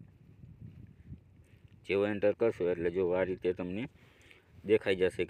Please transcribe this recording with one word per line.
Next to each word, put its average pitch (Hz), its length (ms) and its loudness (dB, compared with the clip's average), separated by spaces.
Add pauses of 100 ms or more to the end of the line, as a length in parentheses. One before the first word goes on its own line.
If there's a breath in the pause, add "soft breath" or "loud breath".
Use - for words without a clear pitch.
(1800 soft breath)
જેવો 98 280 2
એન્ટર 101 280 2
કરશો 101 320 0
એટલે 87 240 -2
જો 95 60 2 (120)
આ 95 100 2
રીતે 90 340 -2
તમને 92 260 -6 (840 loud breath)
દેખાઈ 98 320 2
જશે 90 300 2